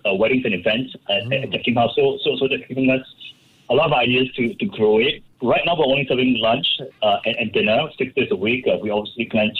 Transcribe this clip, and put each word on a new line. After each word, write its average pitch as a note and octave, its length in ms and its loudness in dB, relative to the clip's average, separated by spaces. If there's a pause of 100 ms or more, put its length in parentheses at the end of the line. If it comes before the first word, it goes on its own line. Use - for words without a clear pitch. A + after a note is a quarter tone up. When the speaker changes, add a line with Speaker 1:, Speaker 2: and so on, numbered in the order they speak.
Speaker 1:
uh, G2 60 0
weddings B2 300 2
and A2 80 -2
events A2 420 -2 (140)
at, G#2 140 -2
Speaker 2:
Mm. C3+ 200 -2
Speaker 1:
at G#2 80 -8
Jack G#2+ 140 -6
Kim A#2+ 100 0
House. A#2 200 2
So, C#3 280 2
so, C#3 140 -2
so C3+ 100 0
that's C3 200 -4
giving C3 220 0
us C3 160 0 (640)
a B2 60 2
lot D#3 120 4
of D3 60 2
ideas B2+ 440 2
to, A#2 180 -2
to - 100 -6
grow G#2+ 340 2
it. B2 220 0 (200)
Right C3 240 2
now, E3+ 120 0
we're D#3 80 2
only C3+ 220 0
serving B2+ 320 2
lunch, A2+ 260 2 (380)
uh, G2+ 220 4
and, A2+ 100 -2
and A#2 160 -4
dinner A2+ 460 2
six C3 180 -4
days B2 160 0
a G#2+ 40 0
week. A2+ 300 -2
Uh, G2 160 2
we G#2 80 -4
obviously G#2+ 360 -4
plan A2 340 0